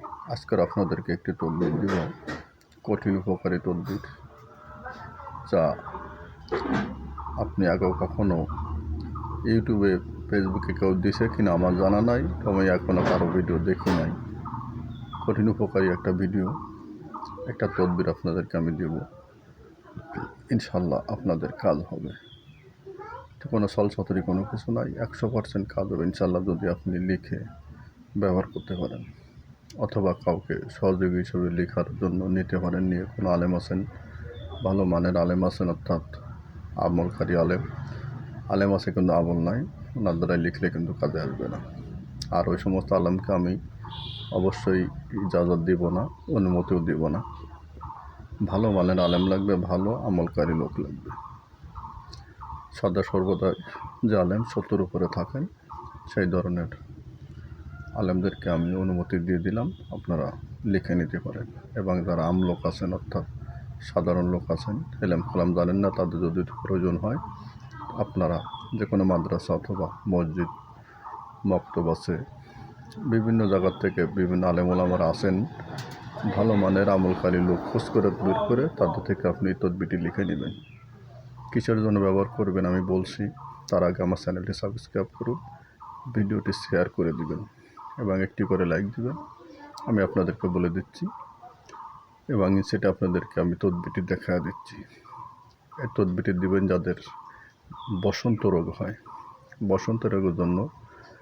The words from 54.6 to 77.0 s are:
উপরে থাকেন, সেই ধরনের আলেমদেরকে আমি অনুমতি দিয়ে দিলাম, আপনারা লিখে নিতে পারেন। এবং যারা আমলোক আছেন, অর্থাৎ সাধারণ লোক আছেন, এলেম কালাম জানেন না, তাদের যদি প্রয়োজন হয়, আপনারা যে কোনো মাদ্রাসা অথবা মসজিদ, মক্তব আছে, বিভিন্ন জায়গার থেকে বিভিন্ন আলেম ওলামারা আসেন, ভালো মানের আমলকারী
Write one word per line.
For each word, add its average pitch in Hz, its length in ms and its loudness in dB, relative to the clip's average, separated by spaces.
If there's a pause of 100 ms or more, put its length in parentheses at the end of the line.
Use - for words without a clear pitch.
উপরে 90 200 -2 (100)
থাকেন, 135 260 -2 (680)
সেই 98 220 2
ধরনের 87 360 0 (1300)
আলেমদেরকে 92 460 0 (100)
আমি 85 140 2 (120)
অনুমতি 92 340 0 (100)
দিয়ে 90 200 2
দিলাম, 110 200 0 (300)
আপনারা 80 300 -2 (460)
লিখে 92 280 0
নিতে 85 240 -2
পারেন। - 220 -8 (340)
এবং 95 140 0 (120)
যারা 85 240 0
আমলোক 90 300 2 (100)
আছেন, 90 280 -4
অর্থাৎ - 260 -6 (640)
সাধারণ 90 440 2
লোক 87 100 -2 (100)
আছেন, 104 220 -4 (280)
এলেম 87 240 2
কালাম 90 300 2
জানেন 87 260 4
না, 98 40 6 (100)
তাদের 85 260 0
যদি 87 180 2 (200)
প্রয়োজন 90 320 2 (100)
হয়, 120 140 0 (840)
আপনারা 85 360 0 (400)
যে 107 120 0
কোনো 98 200 4
মাদ্রাসা 87 480 0
অথবা 92 280 -4 (260)
মসজিদ, 87 380 2 (1000)
মক্তব 87 440 0
আছে, 85 220 -4 (880)
বিভিন্ন 113 340 4 (100)
জায়গার 95 320 4
থেকে 92 180 2 (180)
বিভিন্ন 90 320 4
আলেম 90 220 4
ওলামারা 90 420 4
আসেন, 95 220 2 (1000)
ভালো 110 160 4 (100)
মানের 95 340 6
আমলকারী 92 520 4